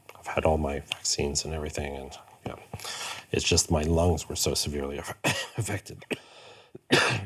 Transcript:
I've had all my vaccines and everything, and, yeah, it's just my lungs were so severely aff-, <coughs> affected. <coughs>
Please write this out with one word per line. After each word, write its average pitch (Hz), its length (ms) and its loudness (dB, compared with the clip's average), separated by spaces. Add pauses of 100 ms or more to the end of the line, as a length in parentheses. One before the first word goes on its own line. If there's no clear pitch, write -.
(180)
I've - 100 -18
had - 180 -4
all 80 120 4
my 71 220 0
vaccines - 640 -2
and 76 80 -6
everything, 76 420 -6
and, 67 220 -12 (300)
yeah, - 80 -8 (760)
it's - 120 2
just - 260 4
my 78 140 4
lungs 82 440 4
were 80 80 -6
so - 200 0
severely 71 440 -2
aff-, - 140 -10 (100)
<coughs> - 340 0
affected. - 480 -4 (840)
<coughs> - 80 8 (260)